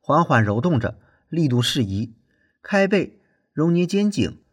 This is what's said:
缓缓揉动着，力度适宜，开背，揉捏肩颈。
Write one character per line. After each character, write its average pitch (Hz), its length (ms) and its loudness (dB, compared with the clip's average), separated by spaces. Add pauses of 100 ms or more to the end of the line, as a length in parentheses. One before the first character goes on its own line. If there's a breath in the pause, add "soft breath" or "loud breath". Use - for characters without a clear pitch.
缓 156 240 2
缓 120 200 2
揉 104 160 0
动 160 180 0
着， 101 220 -6 (280 soft breath)
力 160 200 0
度 120 120 0
适 120 220 -2
宜， 101 320 -6 (480)
开 196 240 0
背， 190 340 -2 (320)
揉 165 200 0
捏 175 140 2
肩 202 220 0
颈。 127 320 -4 (120)